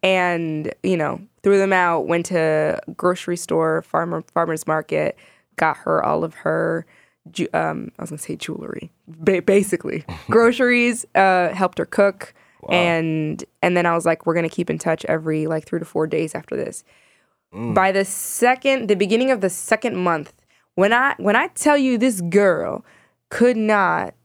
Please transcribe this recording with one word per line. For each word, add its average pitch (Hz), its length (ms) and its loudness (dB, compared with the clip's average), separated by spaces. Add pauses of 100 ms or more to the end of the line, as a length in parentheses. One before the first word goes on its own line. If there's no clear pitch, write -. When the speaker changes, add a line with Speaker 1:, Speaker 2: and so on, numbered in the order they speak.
Speaker 1:
and, 175 680 0 (100)
you 185 140 0
know, 151 240 -4 (220)
threw 196 140 4
them 196 160 2
out, 175 340 2
went 170 200 0
to 160 520 0 (160)
grocery 180 420 -2
store, 160 460 -2
farmer, 165 400 -4 (100)
farmer's 165 340 -2
market, 156 500 -2 (380)
got 160 220 0
her 160 260 0
all 156 200 0
of 160 100 -8
her 165 520 -2 (460)
ju-, - 220 -4
um, 160 460 -4
I - 40 -12
was 170 60 -14
gonna 156 100 -12
say - 160 -10
jewelry, - 540 -12 (180)
ba-, 165 340 0
basically. 196 640 0 (100)
Speaker 2:
<laughs> - 140 -18
Speaker 1:
Groceries, 240 760 2 (100)
uh, 185 340 4
helped 185 280 -2
her 170 80 -2
cook, - 480 0 (280)
Speaker 2:
Wow. - 140 -14
Speaker 1:
and, 160 680 0 (180)
and 175 160 2
then 175 80 2
I 170 80 2
was 165 120 0
like, 165 200 0
"We're 165 80 0
gonna 165 160 0
keep 175 200 -4
in 156 100 -2
touch - 260 -2
every, 156 400 -2
like, 156 200 -4
three 170 140 -6
to 165 60 -8
four 160 220 -4
days 160 280 -4
after - 200 -8
this." - 280 -8 (680)
Speaker 2:
Mm. 117 220 -6
Speaker 1:
By 196 160 2
the 196 140 0
second, 254 840 0
the 202 80 4
beginning 220 360 0
of 226 100 0
the 190 80 0
second 220 480 -2
month, 170 360 -2 (420)
when 196 180 4
I, 254 240 2
when 208 180 0
I 302 140 2
tell 294 280 2
you 262 200 2
this 208 240 0
girl 170 640 2 (460)
could 240 280 2
not 190 560 0 (120)